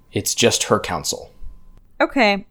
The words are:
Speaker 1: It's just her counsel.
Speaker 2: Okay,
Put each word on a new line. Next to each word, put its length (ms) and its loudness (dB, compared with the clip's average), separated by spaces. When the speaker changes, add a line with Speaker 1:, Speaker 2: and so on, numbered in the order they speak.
Speaker 1:
It's 240 -2
just 280 2
her 140 2
counsel. 540 -6
Speaker 2:
Okay, 500 2